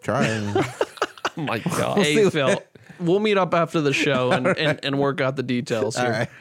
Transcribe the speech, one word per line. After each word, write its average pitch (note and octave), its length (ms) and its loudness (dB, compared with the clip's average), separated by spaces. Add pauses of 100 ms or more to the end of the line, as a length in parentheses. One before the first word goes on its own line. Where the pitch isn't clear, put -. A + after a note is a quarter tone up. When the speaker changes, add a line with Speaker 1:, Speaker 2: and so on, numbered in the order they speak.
Speaker 1:
try. - 260 0
Speaker 2:
<laughs> G#2+ 360 0 (720)
Oh E3 40 -6
my A#2 180 -2
God. C3 380 -2
Speaker 1:
We'll G3 80 2
Speaker 3:
Hey, D3+ 100 2
Speaker 1:
see D3 80 4
what F3 80 4
Speaker 3:
Phil, D#3 300 0 (400)
we'll F3 180 2
meet G#3 180 2
up F3 160 2
after E3+ 280 2
the C#3+ 100 2
show C3+ 400 2
and, B2+ 160 0
Speaker 1:
<laughs> F#3 100 0
Speaker 3:
and, D3+ 280 0
and C#3 140 -2
work C#3 200 0
out C3 160 0
the C3+ 80 -4
details A#2+ 540 -2
Speaker 1:
All B2 80 0
Speaker 3:
here. A#2+ 80 0
Speaker 1:
right. A2+ 160 -2 (120)